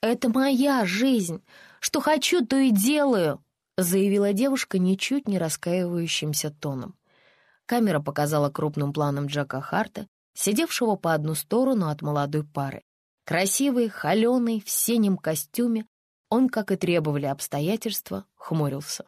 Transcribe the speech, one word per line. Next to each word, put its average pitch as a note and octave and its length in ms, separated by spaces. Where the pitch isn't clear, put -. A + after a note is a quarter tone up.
«Это A#3+ 280
моя C4 540
жизнь! G3 580
Что - 220
хочу, D#4 440
то C4+ 120
и C4+ 140
делаю», A3 680
заявила G3 560
девушка B3 460
ничуть F#3+ 480
не G3 100
раскаивающимся E3+ 1120
тоном. C#3 460
Камера G#3 300
показала D3 480
крупным D3 420
планом C#3+ 360
Джека C#3 340
Харта, G#3 440
сидевшего A3 640
по E3+ 160
одну D#3 220
сторону A#3 520
от D3+ 140
молодой D3 420
пары. C#3 400
Красивый, A#3 640
холёный, A3+ 720
в - 100
синем A3 460
костюме, A3 680
он, B3+ 200
как G#3+ 240
и - 20
требовали D3+ 520
обстоятельства, F#3+ 1000
хмурился. D3 720